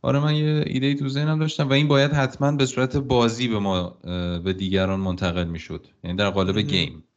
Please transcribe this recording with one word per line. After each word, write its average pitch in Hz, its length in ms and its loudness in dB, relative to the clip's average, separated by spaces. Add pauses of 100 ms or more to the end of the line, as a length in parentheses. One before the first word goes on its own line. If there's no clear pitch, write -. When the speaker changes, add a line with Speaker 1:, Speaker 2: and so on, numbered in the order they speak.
Speaker 1:
«آره، 135 180 0
من 151 160 2
یه 151 320 0
ایده‌ای 135 280 0
تو 143 140 -4
ذهنم 151 300 -2
داشتم 147 300 -2
و 135 40 4
این 147 140 4
باید 143 240 4
حتماً 139 400 0
به 139 140 2
صورت 131 320 -2
بازی 123 500 2
به 110 120 0
ما، 95 440 -2
اه، 87 360 -4
به 92 140 -2
دیگران 95 460 0
منتقل 90 440 -2
می‌شد.» 82 440 -8 (160)
یعنی 90 140 -6
در 101 120 2
قالب 95 260 0
Speaker 2:
مهم. 107 120 0
Speaker 1:
گیم. 90 360 -2 (140)